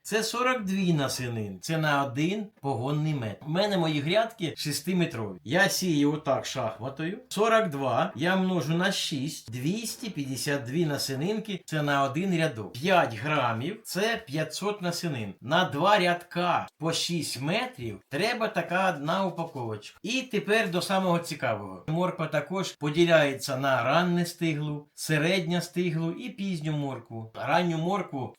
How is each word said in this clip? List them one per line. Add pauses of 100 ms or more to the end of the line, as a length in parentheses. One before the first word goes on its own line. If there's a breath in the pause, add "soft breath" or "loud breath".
Це
сорок
дві
насінини.
Це
на
один (140)
погонний
метр.
У
мене
мої
грядки
шестиметрові.
Я
сію
отак
шахматою. (100)
Сорок
два
я
множу
на
шість.
Двісті
п'ятдесят
дві
насінинки.
Це
на
один
рядок.
П'ять
грамів —
це
п'ятсот
насінин.
На
два
рядка (120)
по
шість
метрів
треба
така
одна
упаковочка.
І
тепер
до
самого
цікавого.
Морква
також
поділяється
на
ранне
стиглу,
середнє
стиглу
і
пізню
моркву.
Ранню
моркву